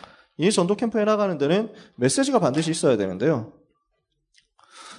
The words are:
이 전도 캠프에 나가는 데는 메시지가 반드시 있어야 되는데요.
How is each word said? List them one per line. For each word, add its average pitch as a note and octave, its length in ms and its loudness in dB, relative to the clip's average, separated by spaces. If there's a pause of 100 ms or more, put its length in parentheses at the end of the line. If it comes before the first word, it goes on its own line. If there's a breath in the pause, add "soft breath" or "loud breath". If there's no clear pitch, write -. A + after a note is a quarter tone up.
(380 loud breath)
이 F3+ 140 2
전도 F#3+ 240 0
캠프에 A3 280 -2
나가는 G#3 320 0
데는 F3 360 0 (240 loud breath)
메시지가 B3+ 420 2
반드시 D#3 320 0
있어야 D3 260 2
되는데요. G#2+ 560 -2 (1500 loud breath)